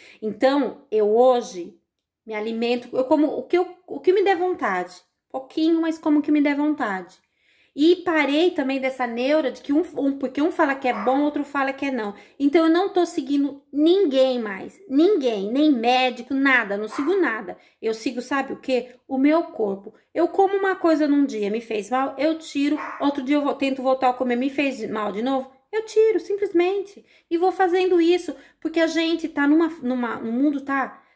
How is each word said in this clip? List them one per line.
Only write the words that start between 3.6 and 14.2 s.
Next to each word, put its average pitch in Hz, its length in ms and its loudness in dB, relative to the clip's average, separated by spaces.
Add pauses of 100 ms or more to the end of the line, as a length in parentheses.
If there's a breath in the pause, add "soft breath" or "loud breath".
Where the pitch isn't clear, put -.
o - 140 -12
que 370 120 2
me 392 120 2
der 381 120 2
vontade, 285 600 -4 (340)
pouquinho, 320 520 -2
mas 320 180 -4
como 302 240 2
que 302 80 -2
me 302 100 4
der 285 140 2
vontade. 269 600 -4 (680)
E 349 140 6
parei 311 560 2
também 269 260 -2
dessa 254 300 -2
neura 262 420 0
de - 120 -10
que - 100 -6
um, 302 140 2 (100)
um, 277 240 -2
porque 262 220 -4
um 339 100 2
fala 285 240 0
que 277 100 -6
é 247 80 2 (120)
bom, 269 160 2
outro 294 240 -2
fala 269 260 -2
que 269 140 -8
é 277 60 -2
não. 214 220 -4 (240 loud breath)
Então, 285 280 4
eu 320 40 4
não 359 200 2
tô 359 160 0
seguindo 277 680 -4
ninguém 277 680 2